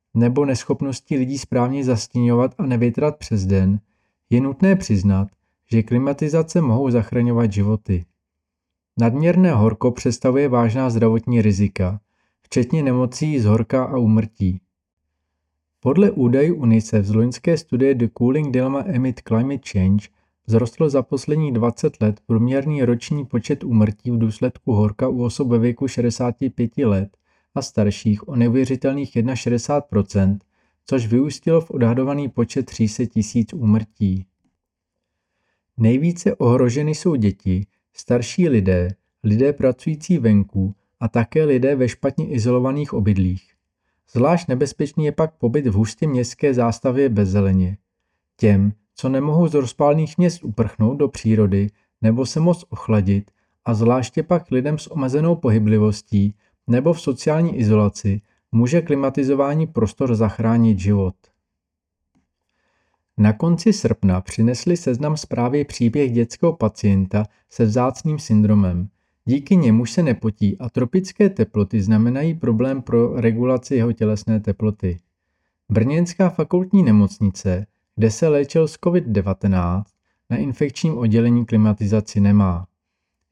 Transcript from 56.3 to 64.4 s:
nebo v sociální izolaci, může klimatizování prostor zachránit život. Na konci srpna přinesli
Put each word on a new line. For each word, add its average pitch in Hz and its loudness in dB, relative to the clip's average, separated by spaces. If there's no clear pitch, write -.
nebo 135 2
v 165 -6
sociální 156 -2
izolaci, 104 0
může 123 2
klimatizování 139 -2
prostor 127 -2
zachránit 113 2
život. 98 0
Na 107 4
konci 170 2
srpna 92 0
přinesli 123 0